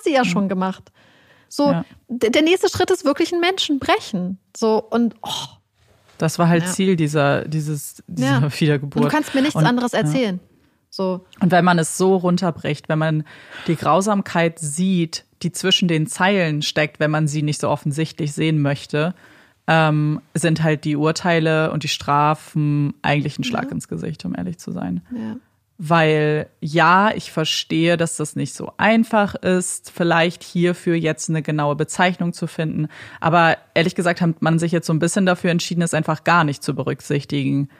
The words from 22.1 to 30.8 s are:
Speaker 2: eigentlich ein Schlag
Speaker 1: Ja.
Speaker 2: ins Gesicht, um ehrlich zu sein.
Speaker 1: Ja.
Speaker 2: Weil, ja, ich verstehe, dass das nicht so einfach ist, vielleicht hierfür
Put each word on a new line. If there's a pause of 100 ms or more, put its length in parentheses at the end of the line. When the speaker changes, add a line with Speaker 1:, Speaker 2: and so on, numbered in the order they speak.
Speaker 2:
eigentlich
ein
Schlag
Speaker 1:
Ja.
Speaker 2:
ins
Gesicht,
um
ehrlich
zu
sein. (100)
Speaker 1:
Ja. (480)
Speaker 2:
Weil, (120)
ja,
ich
verstehe,
dass
das
nicht
so
einfach
ist,
vielleicht
hierfür